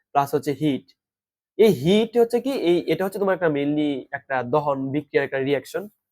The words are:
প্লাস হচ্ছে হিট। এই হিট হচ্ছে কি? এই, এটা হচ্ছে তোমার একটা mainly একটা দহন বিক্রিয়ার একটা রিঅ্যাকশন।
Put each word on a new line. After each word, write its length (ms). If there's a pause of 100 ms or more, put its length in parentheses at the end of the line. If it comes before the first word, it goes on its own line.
(120)
প্লাস 220
হচ্ছে 180
হিট। 320 (720)
এই 160
হিট 460
হচ্ছে 220
কি? 100
এই, 360
এটা 180
হচ্ছে 140
তোমার 160
একটা 140
mainly 640
একটা 300
দহন 480
বিক্রিয়ার 340
একটা 140
রিঅ্যাকশন। 500 (240)